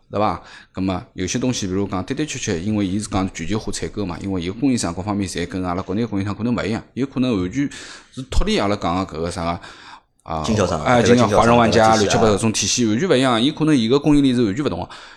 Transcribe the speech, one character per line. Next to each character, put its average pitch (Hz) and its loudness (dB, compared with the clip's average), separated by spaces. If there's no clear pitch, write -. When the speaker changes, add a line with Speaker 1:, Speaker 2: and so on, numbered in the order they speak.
Speaker 1:
对 104 -4
伐？ 98 -2
葛 95 -8
末 95 -2
有 92 -4
些 127 -4
东 127 -2
西， 120 -4
比 90 -4
如 98 -2
讲 95 -4
的 - -6
的 151 -4
确 - -10
确， 87 -4
因 107 -2
为 104 0
伊 92 -4
是 104 -6
讲 98 -2
全 82 -10
球 104 -4
化 104 -6
采 87 -6
购 104 -6
嘛， 87 -8
因 98 -6
为 92 -4
伊 87 -6
个 95 -4
供 127 0
应 123 2
商 90 -4
各 90 -8
方 101 -4
面 101 -2
侪 87 -6
跟 92 -6
阿 90 -2
拉 90 -2
国 92 -6
内 113 -2
供 104 -4
应 101 -2
商 101 -4
可 104 -6
能 123 -2
勿 82 -2
一 90 -4
样， 107 -6
有 123 -4
可 131 -4
能 127 0
完 90 -2
全 135 -2
是 - -14
脱 - 4
离 185 2
阿 104 0
拉 101 0
讲 90 -2
个 82 -12
搿 78 -4
个 85 -2
啥 85 -6
个 85 -2
啊， 80 -6
Speaker 2:
经 110 0
销 104 2
商， 85 -2
Speaker 1:
哎， 123 4
经 120 6
销 120 4
华 107 4
人 120 6
玩 113 4
家、 110 6
Speaker 2:
对， 110 2
经 101 2
销 - 2
商， 120 2
Speaker 1:
乱 - -
七 110 6
八 - -
糟 107 4
搿 95 -4
种 113 0
体 104 -2
系 120 0
完 110 2
全 180 0
勿 165 4
一 127 4
样， 123 2
伊 131 2
可 156 -2
能 156 4
伊 113 2
个 135 4
供 151 4
应 143 6
链 131 4
是 123 4
完 98 2
全 139 -2
勿 135 -2
同 87 -2
个。 90 -8